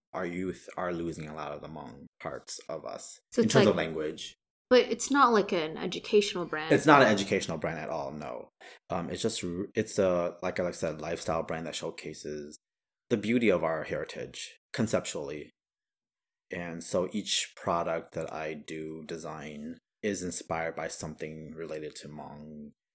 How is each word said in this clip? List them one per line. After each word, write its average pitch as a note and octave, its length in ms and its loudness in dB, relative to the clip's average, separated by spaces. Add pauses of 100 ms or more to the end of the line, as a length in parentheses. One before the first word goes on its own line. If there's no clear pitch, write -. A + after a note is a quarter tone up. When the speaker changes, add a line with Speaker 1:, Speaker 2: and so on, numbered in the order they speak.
(120)
Speaker 1:
our F#2 140 -4
youth F2+ 500 -6
are F2+ 160 -2
losing D#2+ 360 -4
a D#2 60 -10
lot D2 180 -8
of D2+ 80 -8
the D2 80 -12
Hmong D2+ 380 -14 (140)
parts - 380 -8 (100)
of - 160 -6
us - 360 -10 (100)
Speaker 2:
So A#3+ 120 4
Speaker 1:
in A3 40 6
Speaker 2:
it's G#3+ 80 4
Speaker 1:
terms - 140 10
of F#3+ 80 6
Speaker 2:
like, D#2+ 100 2
Speaker 1:
language. - 480 -4 (340)
Speaker 2:
but B3 120 10 (100)
it's - 220 -2
not C4 200 8
like G3+ 200 4
an D#3+ 240 0
educational F#3 720 2
brand. D#3 260 -2
Speaker 1:
It's D3 140 4
not D3 160 10
an A2+ 60 8
educational G2 500 2
brand D#2+ 200 -4
at D#2 120 -8
all, C#2+ 200 -4
no. C#2+ 380 -8 (420)
Um, E2+ 200 -2
it's - 120 -4
just, - 220 0
r-, F2+ 220 -2 (100)
it's G#2+ 240 0
a, F2 420 4
like F2+ 160 -2
I F2+ 140 0
said, D#2 280 -4
lifestyle D#2+ 440 -2
brand E2 220 -4
that D2 100 -6
showcases D2+ 800 -8 (540)
the A#2+ 60 4
beauty A2 340 4
of F2 120 4
our D#2+ 220 0
heritage - 720 -6 (140)
conceptually. D2+ 800 -2 (1000)
And E2+ 320 -6
so F#2 300 0
each - 440 -2
product E2+ 580 -2
that D#2+ 180 -6
I D#2 220 -6
do D#2 520 -10
design D#2 720 -10 (240)
is G2 200 -2
inspired E2 520 -2
by D#2+ 140 -4
something D#2 640 -8
related D#2 420 -8
to - 120 -12
Hmong, D2 640 -14 (240)